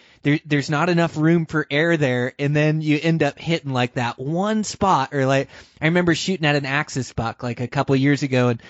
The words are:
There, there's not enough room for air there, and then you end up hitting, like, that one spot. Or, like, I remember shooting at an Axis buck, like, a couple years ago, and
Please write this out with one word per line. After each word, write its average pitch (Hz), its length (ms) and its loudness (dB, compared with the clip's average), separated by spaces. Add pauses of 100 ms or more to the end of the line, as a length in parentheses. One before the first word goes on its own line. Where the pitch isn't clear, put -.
(240)
There, 147 220 2
there's 147 240 -2
not 156 200 0
enough 170 260 2
room 160 300 4
for 151 240 -4
air 160 260 2
there, 127 420 0
and 143 160 -2
then 151 280 2
you 151 200 0
end 165 220 0
up 139 160 -4
hitting, 160 320 -4
like, 123 220 -2
that 120 260 -4
one 196 460 -2
spot. 156 480 0
Or, 139 120 0
like, 135 220 2 (320)
I 147 60 -4
remember 170 300 2
shooting 185 300 -4
at 147 100 2
an 139 100 -2
Axis 135 480 -6
buck, 113 300 -6
like, 120 180 -6
a 123 60 -6
couple 139 280 0
years 135 280 2
ago, 127 260 2
and 117 200 -2